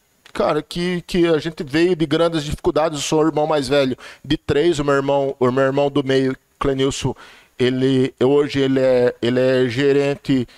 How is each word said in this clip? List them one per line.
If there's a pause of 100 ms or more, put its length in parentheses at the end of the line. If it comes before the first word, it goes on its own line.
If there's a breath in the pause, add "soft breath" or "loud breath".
(320)
cara,
que,
que
a
gente
veio
de
grandes
dificuldades.
Eu
sou
o
irmão
mais
velho (260 loud breath)
de
três,
o
meu
irmão,
o
meu
irmão
do
meio, (240)
Clenilson, (440 loud breath)
ele,
hoje
ele
é,
ele
é
gerente, (100)